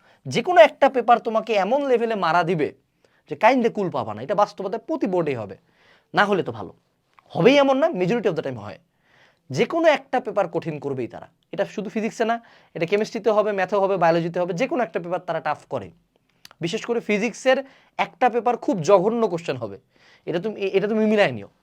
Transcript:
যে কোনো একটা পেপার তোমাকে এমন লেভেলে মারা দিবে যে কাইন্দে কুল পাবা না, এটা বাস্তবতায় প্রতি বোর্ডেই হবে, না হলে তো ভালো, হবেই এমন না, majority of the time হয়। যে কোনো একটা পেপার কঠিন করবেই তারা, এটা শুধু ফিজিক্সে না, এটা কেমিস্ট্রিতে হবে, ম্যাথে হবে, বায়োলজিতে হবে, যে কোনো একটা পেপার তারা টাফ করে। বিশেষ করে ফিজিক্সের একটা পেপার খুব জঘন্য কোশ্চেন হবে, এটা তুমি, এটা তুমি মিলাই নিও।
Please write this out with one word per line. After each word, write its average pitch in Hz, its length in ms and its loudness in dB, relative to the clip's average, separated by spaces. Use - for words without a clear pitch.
যে 139 180 -2
কোনো 359 180 4
একটা 285 280 6
পেপার 240 300 4
তোমাকে 220 340 -2
এমন 220 340 2
লেভেলে 226 280 2
মারা 175 280 2
দিবে 156 300 0
যে 151 60 -10
কাইন্দে 233 340 4
কুল 185 200 -4
পাবা 117 240 -6
না, 107 80 -10
এটা 165 140 -4
বাস্তবতায় 202 520 -2
প্রতি 311 200 -4
বোর্ডেই 170 280 -2
হবে, 101 220 -10
না 190 120 2
হলে 196 180 0
তো 127 80 -8
ভালো, 101 220 -12
হবেই 202 280 6
এমন 269 200 4
না, 302 100 2
majority 214 420 0
of 170 40 -2
the 151 80 -6
time 131 180 -8
হয়। 101 200 -16
যে 160 160 0
কোনো 330 220 0
একটা 277 320 0
পেপার 196 280 -2
কঠিন 165 320 -6
করবেই 131 280 -6
তারা, - 200 -16
এটা 185 140 -4
শুধু 190 240 -10
ফিজিক্সে 220 360 -4
না, 233 160 -2
এটা 165 120 -4
কেমিস্ট্রিতে 208 460 -2
হবে, 208 200 2
ম্যাথে 190 240 -2
হবে, 196 220 2
বায়োলজিতে 170 420 2
হবে, 175 140 -2
যে 208 140 -2
কোনো 294 160 -2
একটা - 160 -6
পেপার 175 200 -6
তারা 165 200 -6
টাফ 147 300 -6
করে। 101 220 -8
বিশেষ 170 240 -4
করে 233 140 -2
ফিজিক্সের 233 580 0
একটা 233 320 0
পেপার 233 280 0
খুব 226 240 -2
জঘন্য 202 460 4
কোশ্চেন 165 300 -4
হবে, 101 200 -10
এটা 160 140 -2
তুমি, 214 220 -6
এটা 190 260 0
তুমি 214 180 0
মিলাই 202 260 4
নিও। 101 180 -10